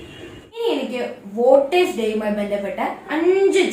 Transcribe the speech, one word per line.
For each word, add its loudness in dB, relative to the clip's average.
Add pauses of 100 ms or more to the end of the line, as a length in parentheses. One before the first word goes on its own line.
(560)
ഇനി -4
എനിക്ക് -6 (360)
വോട്ടേഴ്സ് 4
ഡേയുമായി -2
ബന്ധപ്പെട്ട -4 (360)
അഞ്ച് 4 (120)